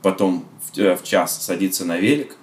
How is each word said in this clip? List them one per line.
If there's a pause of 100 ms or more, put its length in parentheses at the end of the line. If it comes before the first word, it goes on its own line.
потом (160)
в,
э,
в
час
садиться
на
велик